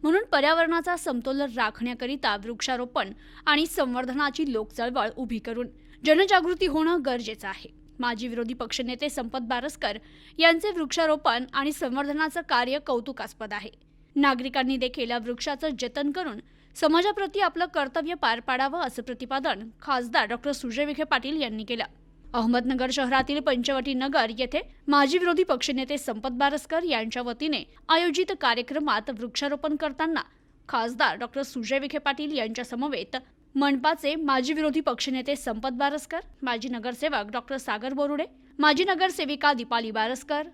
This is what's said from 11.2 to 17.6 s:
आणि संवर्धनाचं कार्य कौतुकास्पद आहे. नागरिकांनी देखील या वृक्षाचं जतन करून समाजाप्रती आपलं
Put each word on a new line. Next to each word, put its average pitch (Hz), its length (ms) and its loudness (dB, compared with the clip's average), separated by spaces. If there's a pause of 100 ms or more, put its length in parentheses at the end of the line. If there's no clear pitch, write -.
आणि 285 200 0
संवर्धनाचं 285 760 -2
कार्य 254 380 2
कौतुकास्पद 233 680 -4
आहे. 208 180 -10 (460)
नागरिकांनी 262 600 2
देखील 247 340 -2
या 240 80 0
वृक्षाचं 247 500 -4 (100)
जतन 285 320 -2
करून 311 280 -6 (380)
समाजाप्रती 370 640 2
आपलं 349 260 2